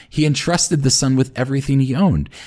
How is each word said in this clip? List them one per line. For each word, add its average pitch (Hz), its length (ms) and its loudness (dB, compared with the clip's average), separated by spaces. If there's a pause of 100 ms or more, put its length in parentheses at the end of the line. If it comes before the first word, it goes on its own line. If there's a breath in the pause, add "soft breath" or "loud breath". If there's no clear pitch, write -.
He 151 200 0
entrusted 151 560 0
the 135 80 2
Son 131 240 0
with 131 200 2
everything 135 440 0
he 131 160 0
owned. 107 340 2 (180 loud breath)